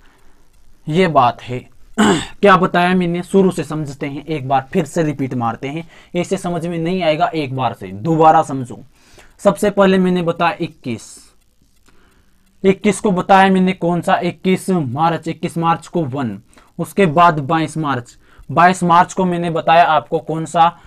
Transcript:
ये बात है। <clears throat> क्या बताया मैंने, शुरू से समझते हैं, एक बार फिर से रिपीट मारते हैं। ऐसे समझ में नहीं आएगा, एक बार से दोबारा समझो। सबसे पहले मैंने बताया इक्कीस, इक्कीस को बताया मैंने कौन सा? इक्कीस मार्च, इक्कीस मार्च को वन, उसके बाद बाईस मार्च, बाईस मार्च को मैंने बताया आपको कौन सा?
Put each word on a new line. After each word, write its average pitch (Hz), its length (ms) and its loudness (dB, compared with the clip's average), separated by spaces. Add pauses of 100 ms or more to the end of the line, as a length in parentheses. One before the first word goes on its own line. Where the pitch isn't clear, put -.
(880)
ये 180 200 2
बात 127 340 2
है। 123 160 -10
<clears throat> - 420 -8
क्या 196 560 4
बताया 180 380 0
मैंने, 175 280 -2
शुरू 190 280 2
से 165 140 -4
समझते 151 420 -8
हैं, 143 180 -10
एक 147 240 -8
बार 135 240 0
फिर 185 120 0
से 165 180 -2
रिपीट 135 320 -4
मारते 117 340 -4
हैं। 165 200 -10 (280)
ऐसे 180 200 -4
समझ 170 300 -6
में 175 120 -6
नहीं 175 240 -2
आएगा, 160 240 0
एक 147 300 -6
बार 123 160 -2
से 104 140 -14
दोबारा 156 560 4
समझो। 135 380 -10 (580)
सबसे 202 320 0
पहले 190 280 2
मैंने 180 240 0
बताया 165 380 -2
इक्कीस, 127 460 -10 (1600)
इक्कीस 196 360 0
को 214 100 0
बताया 190 400 4
मैंने 185 220 2
कौन 175 280 -2
सा? 180 160 0
इक्कीस 180 540 -2
मार्च, 160 580 -2
इक्कीस 165 300 -8
मार्च 165 280 -2
को 170 180 -4
वन, 120 340 -6 (400)
उसके 190 280 0
बाद 170 340 4
बाईस 156 360 -4
मार्च, 139 400 -6 (340)
बाईस 175 320 2
मार्च 175 300 2
को 190 120 -2
मैंने 175 260 -2
बताया 165 340 4
आपको 160 340 0
कौन 160 260 -6
सा? 165 320 0 (100)